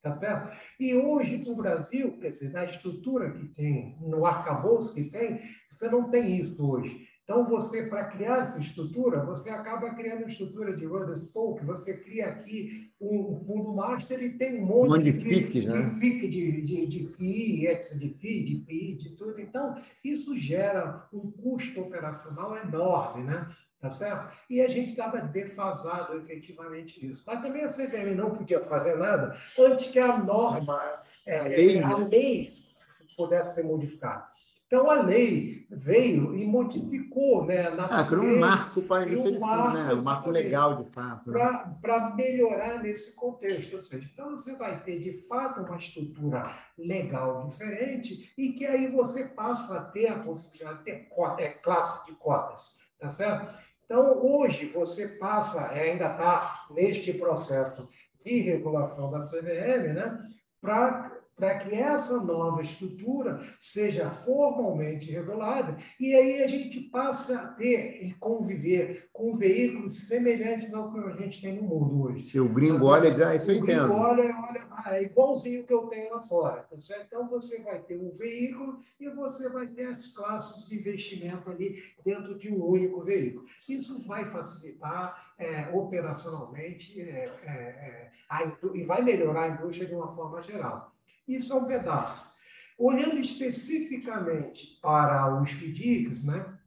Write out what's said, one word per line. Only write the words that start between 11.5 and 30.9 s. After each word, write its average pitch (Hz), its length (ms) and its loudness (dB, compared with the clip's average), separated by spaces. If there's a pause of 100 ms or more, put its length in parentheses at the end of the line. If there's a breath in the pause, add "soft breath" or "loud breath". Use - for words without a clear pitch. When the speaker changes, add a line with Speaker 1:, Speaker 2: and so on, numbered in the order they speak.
Speaker 1:
você 185 320 -6
cria 208 300 -6
aqui - 680 -10
um, 202 360 -2
um - 100 -10
fundo 208 300 -4
master 247 480 -4
e 247 160 -2
tem 247 240 -2
um 185 40 0
monte 233 200 8
Speaker 2:
Um 156 100 8
monte 160 80 6
de 143 80 6
Speaker 1:
de, - 220 2 (100)
Speaker 2:
fics, 117 220 0
né? 113 160 2
Speaker 1:
de - 180 -2
fic, 240 280 2
de, 156 340 0
de, 165 240 -2
de 180 200 -6 (100)
fii, 185 500 0
ex 170 240 0
de 143 180 -6
fii, 208 360 -4
de 147 200 -2
fii, 160 320 -6
de - 140 -14
tudo. 214 280 -10
Então, 262 380 -6 (260 loud breath)
isso 285 320 -6
gera 170 760 -2
um 202 180 -10
custo 240 520 -6
operacional 170 720 -10
enorme, 160 680 0
né? 160 220 -4 (340 loud breath)
Tá 131 80 -8
certo? - 480 -8 (140)
E 247 100 2
a 254 80 6
gente 247 260 -2
tava 233 280 -4
defasado 175 960 -6
efetivamente 160 840 -14
nisso. 131 240 -12
Mas 240 140 -6
também 277 240 -6
a - 60 -4
C 262 160 -6
V 226 100 -6
M 196 180 -2
não 214 180 0
podia 165 280 0
fazer 156 360 0
nada 175 380 2 (240 loud breath)
antes 254 320 8
que 254 80 4
a 247 200 6
norma, 185 600 2 (480 soft breath)